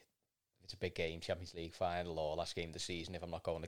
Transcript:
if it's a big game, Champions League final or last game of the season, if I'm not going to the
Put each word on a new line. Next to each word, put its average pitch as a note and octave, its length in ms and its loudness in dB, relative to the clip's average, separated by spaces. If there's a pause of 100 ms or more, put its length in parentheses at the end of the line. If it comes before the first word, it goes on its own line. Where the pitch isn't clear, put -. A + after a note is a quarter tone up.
(600)
if F#2 60 -20
it's - 80 -8
a - 40 -12
big F2+ 180 0
game, E2 240 2
Champions F2 340 -2
League E2 200 -4
final F2 460 2
or D#2 160 4
last E2+ 200 0
game E2 140 0
of D#2+ 40 -6
the D#2+ 60 -4
season, F2 360 -2
if E2 80 -4
I'm F2 80 -4
not E2 120 -2
going E2 160 2
to - 20 -4
the E2 60 -2